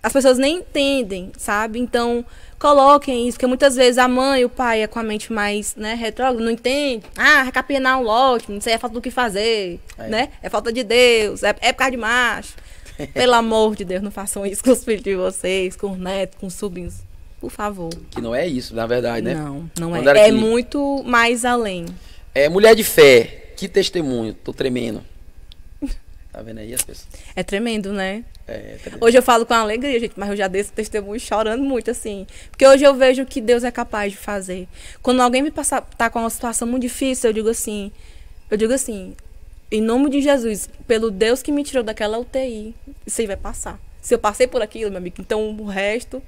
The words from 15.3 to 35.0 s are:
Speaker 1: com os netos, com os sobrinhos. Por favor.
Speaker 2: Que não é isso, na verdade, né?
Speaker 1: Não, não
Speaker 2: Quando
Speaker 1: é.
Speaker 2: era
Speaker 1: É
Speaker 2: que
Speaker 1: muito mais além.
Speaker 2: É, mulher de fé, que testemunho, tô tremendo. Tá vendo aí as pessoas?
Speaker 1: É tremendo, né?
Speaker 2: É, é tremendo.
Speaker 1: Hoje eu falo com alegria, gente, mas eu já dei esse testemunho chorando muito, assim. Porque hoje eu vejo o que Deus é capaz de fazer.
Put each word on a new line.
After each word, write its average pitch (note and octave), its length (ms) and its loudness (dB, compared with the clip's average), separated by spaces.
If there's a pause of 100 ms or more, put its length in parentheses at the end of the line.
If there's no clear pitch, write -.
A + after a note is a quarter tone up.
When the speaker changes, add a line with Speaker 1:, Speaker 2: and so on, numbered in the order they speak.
Speaker 1:
com G3 180 -8
os F#3 40 -10
netos, F#3 420 -6
com G3+ 60 -10
os F3+ 80 -10
sobrinhos. F3+ 420 -10 (460)
Por - 80 -10
favor. G3 400 -8 (220)
Speaker 2:
Que B2 100 -10
não A#2 140 -4
é D3+ 100 0
isso, B2+ 300 -6
na A2+ 100 -2
verdade, A#2 400 -2
né? - 80 -2
Speaker 1:
Não, D3+ 340 -8 (120)
não E3+ 100 -6
Speaker 2:
Quando E3+ 180 -2
Speaker 1:
é. - 40 8
Speaker 2:
era C#4+ 80 8
Speaker 1:
É - 60 10
Speaker 2:
que - 80 0
Speaker 1:
muito B3 720 -2
mais A#3 400 2
além. A3 420 -2 (500)
Speaker 2:
É, C#3 140 6
mulher G#3 260 8
de G#3+ 80 -2
fé, C3 760 8
que - 100 -10
testemunho, C3 680 -2
tô - 180 -12
tremendo. B2 480 -4 (1300)
Tá - 100 -16
vendo A2+ 180 -14
aí A2 140 -14
as B2 100 -8
pessoas? - 240 -14 (280)
Speaker 1:
É F#3 80 -4
tremendo, G#3 500 -4
né? G3 300 -6 (240)
Speaker 2:
É, - 60 -14
é A2 280 -14
tremendo. - 220 -8
Speaker 1:
Hoje A#3 140 8
eu B3 60 10
falo A#3 220 4
com A#3+ 100 0
alegria, A#3 440 0
gente, A#3 160 -6
mas G3+ 160 -8
eu G3+ 40 -4
já G3 120 -2
dei F#3 140 -2
esse G#3 100 -8
testemunho G#3 480 -6
chorando A3 440 -2
muito, B3 280 -4
assim. G3+ 340 -8 (240)
Porque - 160 2
hoje C4+ 180 10
eu C#4 120 8
vejo C4 260 4
o C4 40 -2
que - 160 -8
Deus A#3+ 220 2
é B3 80 -2
capaz G#3+ 420 -4
de G3 40 -16
fazer. F#3+ 500 -8 (340)